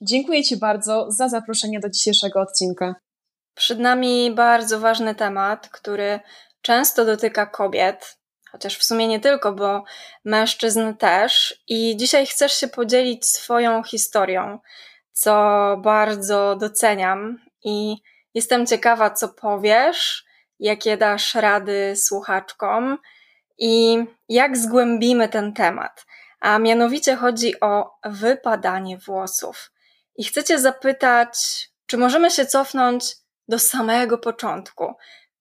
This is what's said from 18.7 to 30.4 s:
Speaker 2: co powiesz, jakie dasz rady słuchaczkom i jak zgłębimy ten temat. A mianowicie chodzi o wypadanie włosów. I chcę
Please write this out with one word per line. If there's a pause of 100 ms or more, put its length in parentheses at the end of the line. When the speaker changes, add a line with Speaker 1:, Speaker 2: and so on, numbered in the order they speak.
Speaker 2:
co
powiesz, (340)
jakie
dasz
rady
słuchaczkom (600)
i (260)
jak
zgłębimy
ten
temat. (340)
A
mianowicie
chodzi
o
wypadanie
włosów. (440)
I
chcę